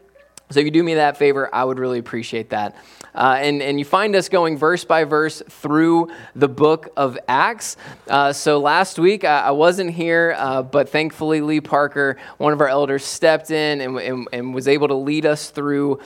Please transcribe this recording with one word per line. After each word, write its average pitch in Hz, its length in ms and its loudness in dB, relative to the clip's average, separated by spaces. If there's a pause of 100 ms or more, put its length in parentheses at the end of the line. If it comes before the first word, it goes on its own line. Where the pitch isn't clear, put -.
(520)
So 139 60 2
if 151 60 4
you 151 80 0
do 165 100 4
me 165 120 0
that 147 220 2
favor, 139 380 2
I 123 80 0
would 131 160 -2
really 127 220 -2
appreciate 113 500 -8
that. 104 240 -4 (400)
Uh, 131 240 4
and, 143 240 0
and 139 160 -2
you 143 60 -4
find 196 320 0
us 180 120 0
going 165 300 0
verse 165 260 0
by 165 200 2
verse 151 440 -2
through 165 600 2 (240)
the 135 140 2
book 151 480 0
of 135 200 -2 (120)
Acts. 180 480 -2 (320)
Uh, 143 240 2
so 147 260 0
last 160 400 0
week, 190 260 2
I, 147 180 2
I 135 100 0
wasn't 170 400 2
here, 165 440 0
uh, 131 260 -2
but 135 260 0
thankfully 156 520 -2
Lee 151 200 -2
Parker, 143 560 -2 (220)
one 147 140 0
of 147 80 -2
our 147 80 4
elders, 135 360 0
stepped 156 480 0
in 151 280 0
and, 131 180 -6
and, 120 340 -6
and 123 220 -6
was 131 120 -4
able 143 220 4
to 139 60 0
lead 147 300 -2
us 151 260 0
through 143 560 -2